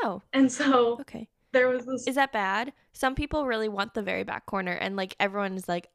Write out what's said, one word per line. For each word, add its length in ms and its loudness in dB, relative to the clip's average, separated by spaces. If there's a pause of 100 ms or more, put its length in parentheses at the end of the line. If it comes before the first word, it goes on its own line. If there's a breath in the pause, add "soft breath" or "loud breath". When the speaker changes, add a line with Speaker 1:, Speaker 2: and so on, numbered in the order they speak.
Speaker 1:
Oh. 180 -4 (120)
Speaker 2:
and 180 6
so 500 2
Speaker 1:
Okay. 280 -14 (240)
Speaker 2:
there 160 6
was 160 -2
this 220 -4
Speaker 1:
Is 80 -2
that 160 2
bad? 420 -2 (200)
Some 220 0
people 320 -2
really 220 0
want 240 -4
the 100 -4
very 200 -2
back 220 -8
corner, 280 -2
and, 220 -4
like, 240 -4
everyone 380 0
is 100 -8
like, 280 -4